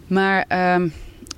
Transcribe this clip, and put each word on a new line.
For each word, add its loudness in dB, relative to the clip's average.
Maar, 2
ehm, 2